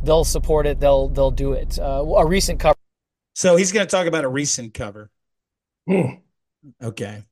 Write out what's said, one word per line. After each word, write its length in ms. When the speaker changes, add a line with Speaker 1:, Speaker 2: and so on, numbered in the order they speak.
Speaker 1:
they'll 200
support 440
it. 140
They'll, 280
they'll 220
do 240
it. 240
Uh, 260
a 220
recent 340
cover. 160
Speaker 2:
So 220
he's 160
gonna 140
talk 200
about 180
a 40
recent 460
cover. 360
Speaker 3:
Hmm. 280
Speaker 2:
Okay. 500